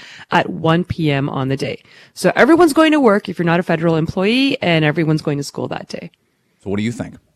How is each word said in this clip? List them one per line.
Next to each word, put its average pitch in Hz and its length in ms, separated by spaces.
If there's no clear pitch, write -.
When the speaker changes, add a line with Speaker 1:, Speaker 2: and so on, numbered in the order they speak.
Speaker 1:
at 180 200
one 165 340
P 156 260
M 139 200
on 131 180
the 135 80
day. 135 260
So - 240
everyone's 302 380
going 320 180
to 302 80
work 208 300
if 170 80
you're 170 80
not 170 120
a 185 60
federal 165 320
employee, 214 640
and 160 240
everyone's 156 380
going 147 160
to 139 60
school - 240
that - 200
day. - 220
Speaker 2:
So 101 60
what 98 80
do 104 60
you 117 100
think? 76 240